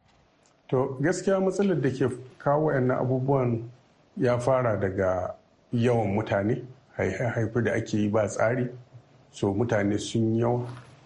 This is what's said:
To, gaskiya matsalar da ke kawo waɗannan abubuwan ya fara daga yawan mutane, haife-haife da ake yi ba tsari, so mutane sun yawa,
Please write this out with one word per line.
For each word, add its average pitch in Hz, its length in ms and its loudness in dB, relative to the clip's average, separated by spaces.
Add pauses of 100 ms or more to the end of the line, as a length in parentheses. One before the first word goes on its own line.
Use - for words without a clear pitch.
(680)
To, 131 320 0
gaskiya 180 400 0
matsalar 190 400 2
da 135 100 0
ke 123 200 0 (280)
kawo 151 280 2
waɗannan 127 320 0
abubuwan 127 720 0 (460)
ya 123 220 2
fara 123 420 2
daga 92 540 0 (380)
yawan 117 420 2
mutane, 107 500 0 (320)
haife-haife 113 680 -2
da 101 100 0
ake 113 240 -2
yi 104 100 2
ba 104 200 2
tsari, 123 400 0 (640)
so 101 240 0
mutane 104 440 0
sun 110 380 0
yawa, 120 300 0 (400)